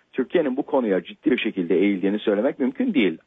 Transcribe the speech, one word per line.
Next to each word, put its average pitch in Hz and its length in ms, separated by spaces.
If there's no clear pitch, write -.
Türkiye'nin 135 440
bu 143 60
konuya 107 400
ciddi - 280
bir 120 60
şekilde 92 380
eğildiğini 98 440
söylemek 107 400
mümkün 247 340
değil. 92 340